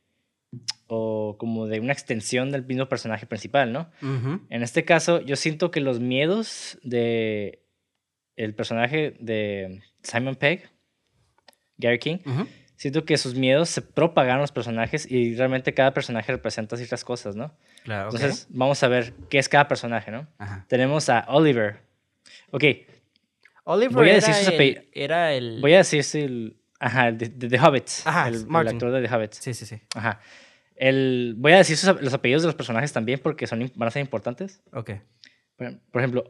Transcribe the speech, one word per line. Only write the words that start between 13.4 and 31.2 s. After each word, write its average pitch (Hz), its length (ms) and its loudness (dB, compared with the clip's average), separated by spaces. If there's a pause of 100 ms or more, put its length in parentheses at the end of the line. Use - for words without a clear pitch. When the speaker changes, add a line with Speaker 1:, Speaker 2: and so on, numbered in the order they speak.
Speaker 1:
se - 140 -4
propagaron 143 560 2
a 143 40 0
los 143 100 -4
personajes 113 580 -4
y 120 240 0
realmente 131 400 -2
cada 135 180 4
personaje 127 400 -4
representa 117 440 -6
ciertas 120 280 -8
cosas, 107 320 -8
¿no? 139 180 -10 (300)
Speaker 2:
Claro, 104 240 -6
ok. 113 60 -8
Speaker 1:
Entonces, 139 340 -4
vamos 135 340 0
a 135 60 4
ver 120 240 2 (160)
qué 143 100 2
es 135 100 2
cada 143 200 6
personaje, 117 420 -4
¿no? 131 160 -12 (120)
Speaker 2:
Ajá. 98 300 -14
Speaker 1:
Tenemos 135 400 0
a 120 200 2
Oliver. 123 540 2 (720)
Ok. 139 120 -2 (1000)
Speaker 2:
Oliver 226 320 0
Speaker 1:
Voy 165 120 8
a 208 80 10
Speaker 2:
era 202 100 6
Speaker 1:
decir 214 80 4
sus 202 140 4
Speaker 2:
el, 180 60 4
Speaker 1:
apell-, 139 400 -2
Speaker 2:
era 156 400 0
el 117 260 -4
Speaker 1:
voy 143 140 6
a 190 40 10
decir 151 260 4 (180)
el... 120 340 -6 (240)
Ajá, 123 280 2
el 113 100 -2
de, 113 100 -6
de 123 200 -10
The 123 120 0
Hobbit, 139 280 4 (180)
Speaker 2:
Ajá, 156 220 0
Speaker 1:
el, 117 80 -2
el 110 100 -8
Speaker 2:
Martin. 120 300 0
Speaker 1:
actor 120 160 -2
de 127 140 -2
The 117 80 -2
Hobbit. 110 180 -2
Speaker 2:
Sí, - 220 -10
sí, 110 120 -14
sí. 110 140 -16 (140)
Speaker 1:
Ajá. 110 260 -4 (560)
El, 131 600 0